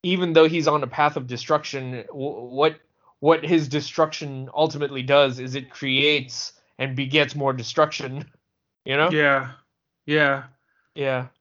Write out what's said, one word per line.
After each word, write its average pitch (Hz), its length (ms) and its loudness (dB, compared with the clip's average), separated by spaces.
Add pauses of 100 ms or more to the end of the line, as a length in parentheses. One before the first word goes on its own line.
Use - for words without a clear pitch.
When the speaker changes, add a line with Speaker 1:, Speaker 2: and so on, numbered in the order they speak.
Speaker 1:
even 180 300 0
though 160 140 10
he's 160 200 0
on 147 160 2
a 127 40 -6
path 147 300 0
of 127 100 -8
destruction, 127 800 -4
w-, 135 420 -8
what, 147 300 0 (400)
what 156 240 4
his 160 240 2
destruction 139 840 -4
ultimately 147 500 -2
does 135 360 4
is 127 160 -8
it 131 140 -10
creates 135 840 -2 (240)
and 135 180 -6
begets 139 400 0
more 135 180 -2
destruction, 131 720 -2 (320)
<laughs> - 300 -20
you 131 100 -2
know? 156 160 4
Speaker 2:
Yeah. 139 400 2 (540)
Yeah. 143 380 0 (520)
Speaker 1:
Yeah. 131 320 -2 (140)